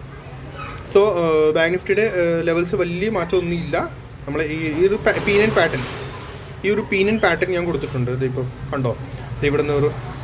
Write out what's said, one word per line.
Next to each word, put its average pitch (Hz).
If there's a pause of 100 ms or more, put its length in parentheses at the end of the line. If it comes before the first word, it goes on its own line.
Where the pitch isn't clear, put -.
(920)
so, 202 (200)
ഏർ, 156
ബാങ്ക് 165
നിഫ്റ്റിയുടെ, 202 (140)
ഏർ, 170 (120)
ലെവൽസ് 175
വലിയ 175
മാറ്റമൊന്നുമില്ല. 170 (500)
നമ്മൾ 147
ഈ, 156 (180)
ഈ 185
ഒരു 208
പാ-, 196
പീനിയൻ 208
പാറ്റേൺ, 135 (800)
ഈ 190
ഒരു 214 (100)
പീനിയൻ 202
പാറ്റേൺ 180
ഞാൻ 175
കൊടുത്തിട്ടുണ്ട്. 135
ഇതിപ്പോൾ 127 (260)
കണ്ടോ, 127 (400)
ഇത് 147
ഇവിടെ 147
നിന്ന് 143
ഒരു, 147 (340)